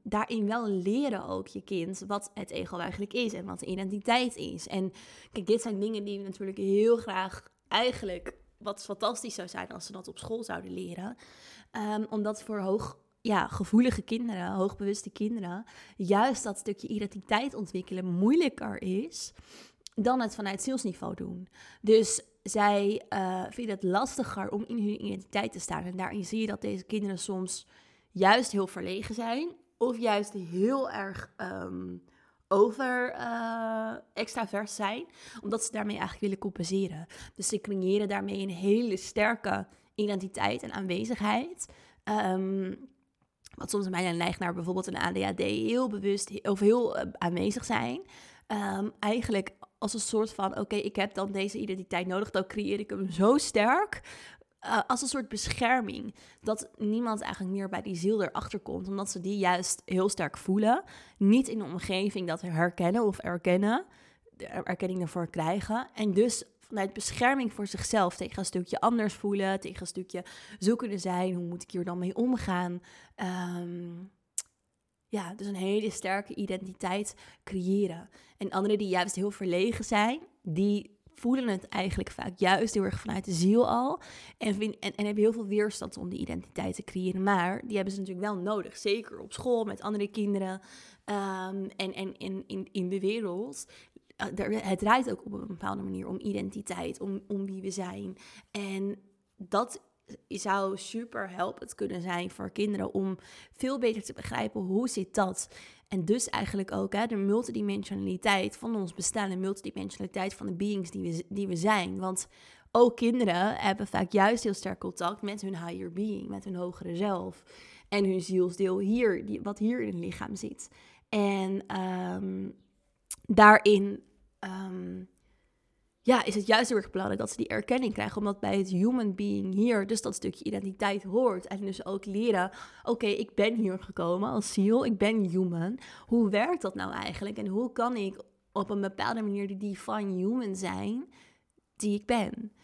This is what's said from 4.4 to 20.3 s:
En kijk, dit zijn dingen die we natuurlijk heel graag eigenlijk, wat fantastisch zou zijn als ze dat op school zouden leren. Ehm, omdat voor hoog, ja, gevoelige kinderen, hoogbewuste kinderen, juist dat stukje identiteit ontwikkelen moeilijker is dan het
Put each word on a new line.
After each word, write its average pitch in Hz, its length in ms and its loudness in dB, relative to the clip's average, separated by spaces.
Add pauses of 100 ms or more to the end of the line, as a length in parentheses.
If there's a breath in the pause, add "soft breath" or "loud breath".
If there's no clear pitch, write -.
En 190 240 -2 (400 loud breath)
kijk, 190 140 -6
dit 226 160 4
zijn 208 180 -2
dingen 208 240 -2
die 202 140 -4
we 196 60 -10
natuurlijk 196 340 -8
heel 208 380 6
graag 190 520 -4 (200)
eigenlijk, 214 640 0 (240)
wat 202 260 -8
fantastisch 214 500 -4
zou 180 140 -8
zijn 185 200 -8
als - 180 -12
ze 202 60 -14
dat 185 160 -14
op - 100 -14
school 226 260 -6
zouden 180 280 -8
leren. 180 440 -8 (540 loud breath)
Ehm, 214 400 -2
omdat 214 320 -2
voor 214 160 -6
hoog, 196 400 -2 (220)
ja, 208 260 2
gevoelige 220 560 4
kinderen, 214 500 -4
hoogbewuste 196 580 0
kinderen, 208 540 -4 (320 loud breath)
juist 208 460 4
dat 202 160 -4
stukje - 300 -6
identiteit 208 640 -2
ontwikkelen 185 500 -6
moeilijker 208 800 4
is 196 500 -4 (640 loud breath)
dan 247 260 4
het 226 140 -2